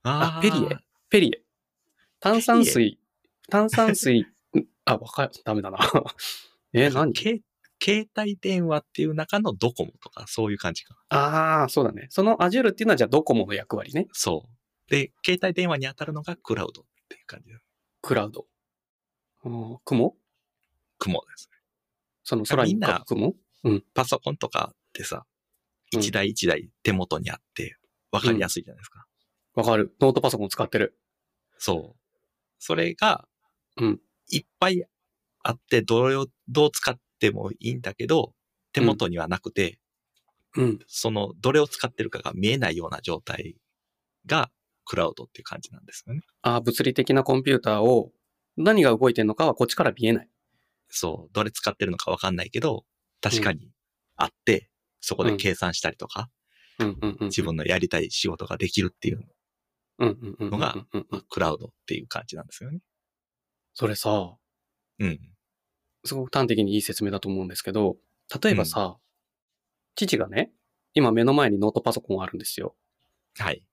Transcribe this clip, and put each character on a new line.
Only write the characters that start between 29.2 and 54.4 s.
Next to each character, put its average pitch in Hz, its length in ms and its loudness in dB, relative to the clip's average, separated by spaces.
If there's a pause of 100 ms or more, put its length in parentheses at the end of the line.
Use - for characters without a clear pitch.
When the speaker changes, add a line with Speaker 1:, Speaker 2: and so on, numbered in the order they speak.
Speaker 1:
う - 40 0
ん。 113 40 0
わ 113 60 2
か 113 80 4
る。 - 220 -2
ノ 135 100 6
ー 127 40 4
ト - 80 2
パ 131 100 2
ソ 117 60 -4
コ 104 80 -4
ン 95 40 -10
使 - 140 -6
っ - 60 -4
て 110 100 0
る。 - 180 -2 (600)
Speaker 2:
そ 82 400 -4
う。 - 20 -20 (600)
そ - 160 -4
れ 165 180 -2
が、 - 340 0 (500)
Speaker 1:
う 120 80 0
ん。 104 160 0 (280)
Speaker 2:
い - 100 -2
っ - 60 -8 (140)
ぱ 185 100 4
い 180 160 0 (580)
あ 123 80 -2
っ 123 80 -6
て、 - 220 2
ど 113 260 2
れ 135 80 2
を、 135 120 -2 (200)
ど 147 200 4
う 147 40 2
使 - 180 -2
っ 127 80 -4 (220)
て 110 120 4
も 104 200 -8
い - 200 -6
い - 20 -4
ん 127 80 -8
だ 101 120 -8
け 117 140 -8
ど、 156 260 0 (380)
手 - 80 -2
元 113 280 4
に 87 100 -4
は 80 100 -4
な 87 120 -4
く - 120 -12
て、 - 280 -2 (760)
Speaker 1:
う - 60 0
ん。 - 20 4
う 123 100 4
ん。 98 140 -6
Speaker 2:
そ - 240 -4
の、 101 280 -4
ど 120 120 2
れ 151 80 6
を 147 80 4
使 - 180 -8
っ 123 60 -6
て - 120 -6
る 110 60 -4
か - 100 -10
が - 140 -8
見 95 160 0
え 127 80 2
な 117 120 0
い 82 80 -4
よ 85 100 -8
う - 20 -10
な 78 120 -10
状 82 180 -6
態 - 380 -12 (680)
が 151 260 0 (340)
ク - 100 -8
ラ 82 120 2
ウ - 80 -4
ド 62 100 -16
っ - 40 -20
て - 120 -20
い - 20 -20
う - 0 -
感 - 180 -14
じ - 100 -20
な - 80 -20
ん - 60 -20
で - 80 -20
す - 140 -18
よ 113 60 -8
ね。 151 80 -6 (200)
Speaker 1:
あ 120 180 0
ー、 - 20 -4
物 117 220 -2
理 135 100 0
的 131 200 0
な 135 100 4
コ 131 140 2
ン 135 60 -2
ピ 139 80 2
ュ 135 60 6
ー - 20 0
タ 107 200 0
ー - 20 2
を、 117 320 4 (420)
何 190 280 4
が 123 120 6
動 123 140 4
い 117 40 2
て 113 100 2
ん 107 40 4
の 107 80 0
か 160 100 2
は 147 100 2
こ 123 100 4
っ - 20 -8
ち - 80 -6
か - 80 0
ら 117 80 4
見 113 160 0
え 113 60 6
な 110 100 0
い。 - 60 -20 (600)
Speaker 2:
そ 82 380 -6
う。 - 60 -20
ど 107 100 0
れ 104 80 -4
使 - 180 -4
っ 98 60 -6
て - 100 -4
る 92 60 -4
の 87 60 -6
か - 140 -6
わ 92 60 0
か 95 140 -2
ん 90 40 -2
な 87 100 -6
い - 60 -18
け - 80 -6
ど、 131 260 -4 (340)
確 110 220 0
か 104 100 0
に 76 200 -10 (440)
あ - 100 -2
っ - 40 -10 (160)